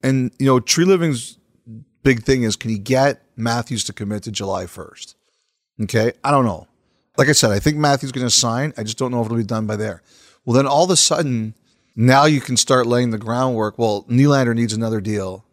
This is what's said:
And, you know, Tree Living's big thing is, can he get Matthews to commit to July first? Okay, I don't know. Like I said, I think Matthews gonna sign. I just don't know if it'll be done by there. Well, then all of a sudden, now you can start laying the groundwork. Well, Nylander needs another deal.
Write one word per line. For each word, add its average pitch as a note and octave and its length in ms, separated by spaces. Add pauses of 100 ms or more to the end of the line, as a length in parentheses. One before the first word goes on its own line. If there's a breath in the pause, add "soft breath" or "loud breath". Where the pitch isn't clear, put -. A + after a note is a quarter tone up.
And, C3 360
you C3+ 80
know, B2+ 140
Tree E3 260
Living's E3 520 (640)
big B2 200
thing C3 220
is, G#2+ 120
can A2+ 140
he A2 80
get B2+ 440 (140)
Matthews A#2 480
to G#2+ 80
commit G#2 300
to - 80
July F#2+ 340
first? - 520 (680)
Okay, A2+ 300 (100)
I C3+ 80
don't C3+ 160
know. F2+ 220 (480)
Like C3+ 120
I D3+ 40
said, C3+ 180
I G2+ 80
think D3+ 180
Matthews C#3 360
gonna B2 180
sign. B2+ 460
I A2+ 80
just G#2+ 140
don't C3 120
know A#2+ 100
if A2+ 60
it'll A2+ 100
be A#2 80
done A2 220
by G#2+ 100
there. G#2+ 260 (420 soft breath)
Well, B2+ 100
then C3+ 120
all C#3+ 180
of F#3 60
a F3+ 60
sudden, B2 580 (400)
now C3 300
you D3+ 160
can B2 160
start B2+ 300
laying A#2+ 240
the A2 80
groundwork. A#2 600
Well, G#2+ 300
Nylander C3 460
needs A#2 180
another A2 280
deal. G2 520